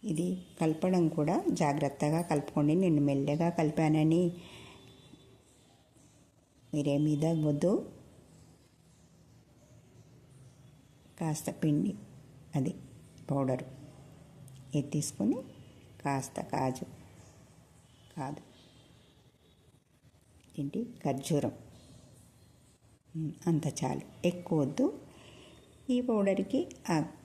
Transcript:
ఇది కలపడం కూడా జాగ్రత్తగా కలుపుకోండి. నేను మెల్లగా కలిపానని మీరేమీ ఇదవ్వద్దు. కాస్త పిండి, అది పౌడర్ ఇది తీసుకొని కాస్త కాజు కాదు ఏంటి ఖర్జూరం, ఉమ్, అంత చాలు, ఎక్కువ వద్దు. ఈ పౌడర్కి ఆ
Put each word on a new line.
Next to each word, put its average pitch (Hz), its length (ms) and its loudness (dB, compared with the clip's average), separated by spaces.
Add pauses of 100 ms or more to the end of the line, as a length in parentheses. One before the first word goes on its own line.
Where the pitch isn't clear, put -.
ఇది 175 260 -2 (320)
కలపడం 175 440 2 (140)
కూడా 156 180 2 (240)
జాగ్రత్తగా 151 680 2
కలుపుకోండి. 147 440 2 (100)
నేను 156 260 4
మెల్లగా 143 380 0 (100)
కలిపానని 156 640 4 (2500)
మీరేమీ 147 460 2
ఇదవ్వద్దు. 156 520 2 (3500)
కాస్త 156 300 -4 (100)
పిండి, 160 320 2 (640)
అది 135 160 0 (560)
పౌడర్ 131 340 0 (1160)
ఇది 139 160 -2
తీసుకొని 196 440 -2 (640)
కాస్త 139 380 -4 (100)
కాజు 131 360 -2 (1300)
కాదు 143 260 -8 (2250)
ఏంటి 143 200 -6 (240)
ఖర్జూరం, 143 500 0 (1600)
ఉమ్, 160 160 -4 (180)
అంత 156 160 2 (140)
చాలు, 139 240 -4 (260)
ఎక్కువ 180 340 -2
వద్దు. 151 220 0 (1080)
ఈ 247 40 4 (100)
పౌడర్కి 196 520 2 (340)
ఆ - 20 4 (280)